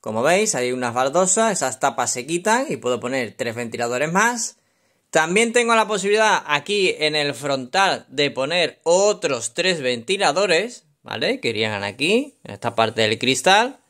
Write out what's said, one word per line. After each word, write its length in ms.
Como 220
veis, 320
hay 180
unas 220
baldosas, 580
esas 260
tapas 320
se 160
quitan 420
y 100
puedo 200
poner 380
tres 180
ventiladores 560
más. 460
También 420
tengo 240
la 100
posibilidad 600
aquí 520
en 160
el 200
frontal 760
de 220
poner 520
otros 720
tres 280
ventiladores, 1000
¿vale? 360
Que 120
irían 340
aquí, 500
en 100
esta 200
parte 280
del 160
cristal. 600